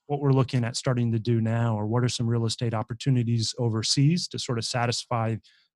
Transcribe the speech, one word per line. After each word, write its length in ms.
what 140
we're 120
looking 320
at 120
starting 360
to 60
do 220
now, 360
or 100
what 180
are 40
some 180
real 180
estate 300
opportunities 840
overseas 720
to 100
sort 200
of 80
satisfy 720